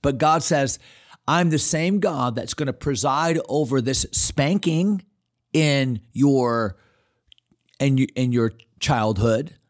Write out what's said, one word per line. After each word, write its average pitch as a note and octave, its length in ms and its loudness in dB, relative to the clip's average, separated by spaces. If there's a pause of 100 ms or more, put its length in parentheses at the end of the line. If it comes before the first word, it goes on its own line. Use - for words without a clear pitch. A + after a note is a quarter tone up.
But C3+ 160 -2
God D#3 240 2
says, C#3 360 -2 (480)
"I'm E3+ 220 2
the D#3 100 2
same F3 400 0
God C3+ 360 -2
that's A#2 180 -8
gonna C#3 220 -4
preside D3 760 -2
over C3+ 320 0
this B2 320 -2
spanking F3 880 0 (520)
in C#3 460 0 (120)
your, B2 640 2 (1040)
in C#3 160 2
y-, C3 180 2
in B2+ 180 0
your A2+ 200 2 (260)
childhood A2+ 800 0 (140)